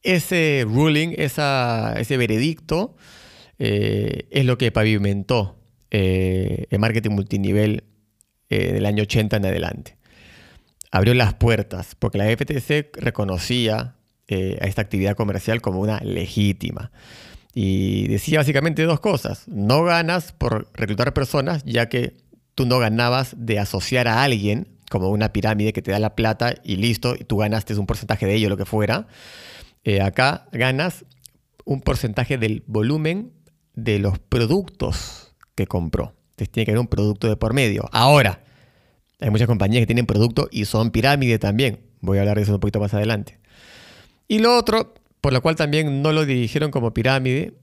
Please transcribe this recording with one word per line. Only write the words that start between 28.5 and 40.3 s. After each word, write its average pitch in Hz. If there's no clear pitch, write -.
que 98
fuera. 107
Eh, 98
acá 127
ganas 131
un 135
porcentaje 127
del 110
volumen 156
de 110
los 98
productos -
que 95
compró. -
Entonces -
tiene 110
que 107
haber 110
un 120
producto 104
de 107
por 110
medio. 113
Ahora, 120
hay 131
muchas 107
compañías 110
que 110
tienen 117
producto 113